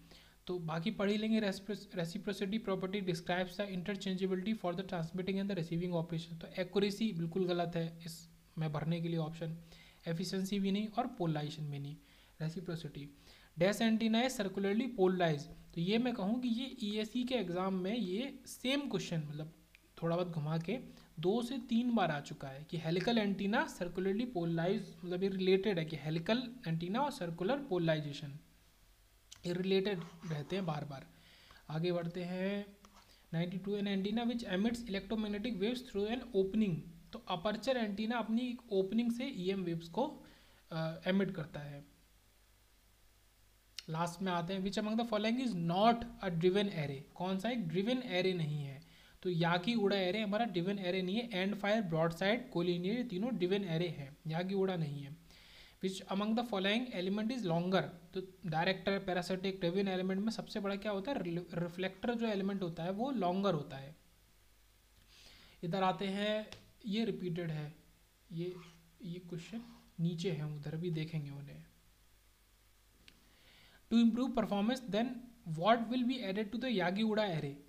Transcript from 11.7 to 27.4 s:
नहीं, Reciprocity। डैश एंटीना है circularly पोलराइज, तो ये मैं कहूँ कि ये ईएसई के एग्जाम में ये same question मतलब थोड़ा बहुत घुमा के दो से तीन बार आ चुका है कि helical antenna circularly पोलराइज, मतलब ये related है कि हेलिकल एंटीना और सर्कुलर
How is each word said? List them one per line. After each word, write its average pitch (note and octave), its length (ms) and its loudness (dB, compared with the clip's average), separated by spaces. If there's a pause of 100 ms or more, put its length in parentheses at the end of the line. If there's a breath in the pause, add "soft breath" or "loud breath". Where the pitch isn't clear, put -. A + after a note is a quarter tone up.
नहीं, C#3+ 180 -8 (440 loud breath)
Reciprocity। D#3+ 680 -6 (500 loud breath)
डैश G3+ 220 4
एंटीना A3 360 4
है B3+ 120 4
circularly G3+ 580 0
पोलराइज, F3+ 560 4
तो - 380 -8
ये G3 160 4
मैं A#3+ 160 2
कहूँ G#3+ 280 0
कि B3+ 60 -2
ये B3 360 -2
ईएसई G#3+ 400 -2
के B3+ 120 -2
एग्जाम F#3 380 0
में F#3+ 240 0
ये G#3+ 480 -2
same C#4 440 -2
question E3+ 380 -2
मतलब D3 260 -8 (480)
थोड़ा E3 140 0
बहुत F3+ 140 0
घुमा D#3+ 280 -2
के F#3 220 -2 (400 loud breath)
दो G3 240 2
से C#4 140 -4
तीन A#3 380 2
बार F3+ 160 6
आ D3 80 0
चुका D3 280 -10
है C3+ 160 -10
कि - 140 -6
helical E3+ 400 2
antenna G3+ 500 2
circularly F#3+ 580 -2
पोलराइज, E3+ 680 0 (100)
मतलब F3+ 180 -2
ये G3 60 2
related F#3+ 500 4
है D#3+ 60 -2
कि D#3 100 -6
हेलिकल E3+ 600 0 (120)
एंटीना F3 320 0
और C#4+ 120 2
सर्कुलर F3+ 480 -2